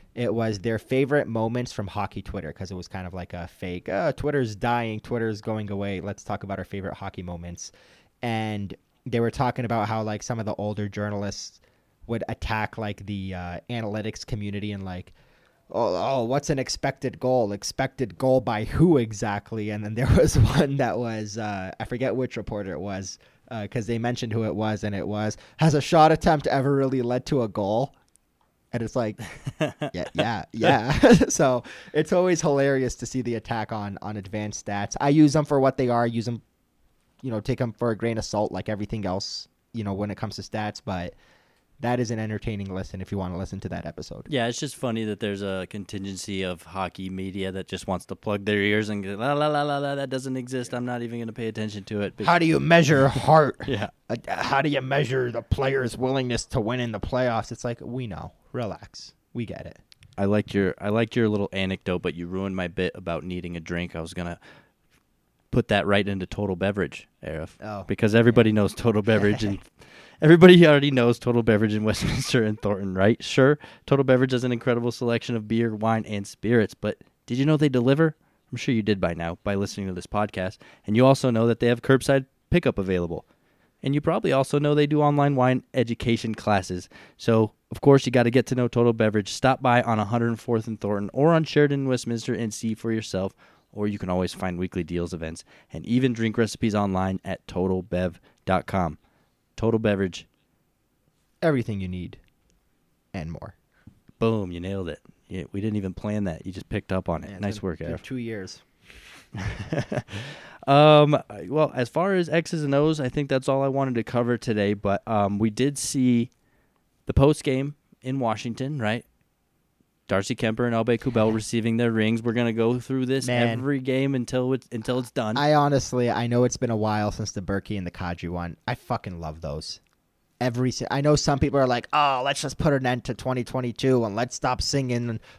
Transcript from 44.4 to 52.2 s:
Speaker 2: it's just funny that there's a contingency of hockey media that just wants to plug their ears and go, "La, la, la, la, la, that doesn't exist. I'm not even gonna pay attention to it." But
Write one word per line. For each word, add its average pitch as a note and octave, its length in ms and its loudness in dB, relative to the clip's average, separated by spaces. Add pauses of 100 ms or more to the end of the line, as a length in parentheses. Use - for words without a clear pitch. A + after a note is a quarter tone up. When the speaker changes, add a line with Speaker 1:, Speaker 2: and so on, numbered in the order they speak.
Speaker 2:
it's B2 120 -4
just - 180 -8
funny A2+ 280 -4
that G#2 160 -4
there's G2+ 220 -4
a F#2+ 260 -4
contingency G2 760 -8
of F2+ 200 -6
hockey F#2 480 -8
media F#2+ 420 -6
that F#2+ 160 -8
just - 180 -10
wants F2+ 200 -4
to F#2+ 100 -10
plug G2+ 300 -6
their G#2 160 2
ears G#2 260 2
and G2+ 160 -4
go, G2 120 -6
"La, B2+ 180 -2
la, D3 140 0
la, D3 140 0
la, C#3+ 140 -2
la, C#3+ 180 -4
that C#3 140 -4
doesn't C3 300 -6
exist. B2 340 -6
I'm B2 140 -4
not B2 160 -6
even A#2 180 -8
gonna A2 140 -8
pay A2+ 140 -6
attention G#2+ 360 -6
to G#2 160 -4
it." G2+ 160 -4
But G#2+ 100 -6